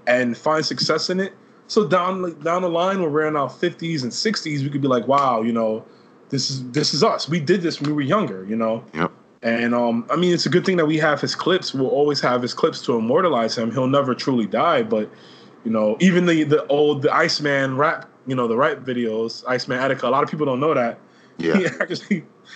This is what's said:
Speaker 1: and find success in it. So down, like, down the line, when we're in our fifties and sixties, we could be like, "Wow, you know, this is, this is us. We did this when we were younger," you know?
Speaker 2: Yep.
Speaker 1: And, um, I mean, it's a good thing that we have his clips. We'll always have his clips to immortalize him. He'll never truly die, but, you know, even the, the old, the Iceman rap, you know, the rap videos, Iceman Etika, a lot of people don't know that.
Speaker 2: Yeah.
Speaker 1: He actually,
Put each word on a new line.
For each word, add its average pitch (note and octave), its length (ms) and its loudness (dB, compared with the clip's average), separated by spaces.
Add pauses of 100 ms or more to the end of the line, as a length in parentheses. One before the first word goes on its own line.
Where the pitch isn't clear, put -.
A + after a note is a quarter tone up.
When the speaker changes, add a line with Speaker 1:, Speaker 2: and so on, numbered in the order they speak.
Speaker 1:
and B2 300 2
find D#3 280 0
success D#3 440 -2
in F#3 100 0
it. G3 140 -4 (340)
So G#3+ 200 2
down, F#3 340 0
like, E3 220 -8
down E3+ 180 0
the F#3 80 0
line, F#3 320 0
when D#3+ 100 0
we're D#3 160 2
in D3+ 80 -2
our C#3 140 0
fifties E3 540 -4
and A#2 100 -4
sixties, D#3 500 -2
we C#3+ 60 -2
could C#3+ 120 -4
be C#3 60 0
like, B2 200 2
"Wow, C3 360 2
you A#2 100 0
know, A2+ 320 -2 (440)
this C3+ 220 -4
is, C3 200 -8
this - 220 0
is D3 100 0
us. - 260 0
We E3+ 100 0
did E3+ 220 2
this E3 180 -4
when D3 100 -4
we D3+ 60 0
were D3+ 60 -2
younger," C3 440 -2
you G#2 100 -4
know? A2+ 280 -2 (100)
Speaker 2:
Yep. E2+ 180 -2 (320)
Speaker 1:
And, A#2 320 0
um, A#2 340 0
I C#3+ 60 0
mean, F3 180 2
it's E3 120 0
a E3 40 0
good F3 160 2
thing F#3 120 2
that E3 80 4
we D#3 140 2
have D3+ 200 2
his - 160 -4
clips. - 380 -2
We'll C3+ 160 0
always C#3+ 320 2
have B2 200 2
his B2 120 -4
clips - 300 0
to B2+ 140 0
immortalize A#2+ 600 2
him. A2+ 140 -2
He'll B2+ 160 0
never C3 280 2
truly A#2+ 320 0
die, C3+ 360 2
but, G#2+ 260 -2 (560)
you A#2 60 -2
know, A2 280 2
even F3+ 260 4
the, E3 200 2
the C#3+ 220 2
old, D3 340 2
the C#3 120 2
Iceman C#3+ 640 0
rap, D3+ 340 -2 (160)
you C3 100 -4
know, B2 120 0
the A2+ 80 0
rap C#3+ 240 2
videos, A2+ 640 -4
Iceman B2+ 340 -2
Etika, C3+ 240 -2
a B2 60 0
lot C3+ 140 2
of D3+ 80 -4
people D3+ 140 -2
don't B2+ 160 0
know D#3 120 2
that. A#2+ 240 0 (420)
Speaker 2:
Yeah. E3 180 2
Speaker 1:
He F#3+ 80 2
actually, E3 580 -4 (320)